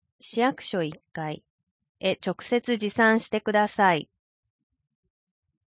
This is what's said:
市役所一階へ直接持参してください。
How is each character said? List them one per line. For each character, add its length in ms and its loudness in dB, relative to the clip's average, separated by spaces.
市 200 -6
役 220 0
所 220 -4
一 160 -8
階 300 -8
へ 240 0
直 180 -2
接 360 -2
持 120 -2
参 300 4
し 100 -4
て 120 -2
く 100 -4
だ 160 4
さ 280 4
い。 140 -6